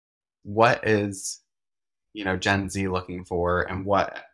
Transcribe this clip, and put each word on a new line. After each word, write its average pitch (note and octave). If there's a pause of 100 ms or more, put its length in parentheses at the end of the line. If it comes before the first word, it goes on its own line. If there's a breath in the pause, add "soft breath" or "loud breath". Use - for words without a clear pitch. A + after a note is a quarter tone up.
(440)
What A2
is, G#2 (720)
you G#2
know, F#2+
Gen G2
Z G2
looking F2+
for, F2
and F#2+
what G2 (100)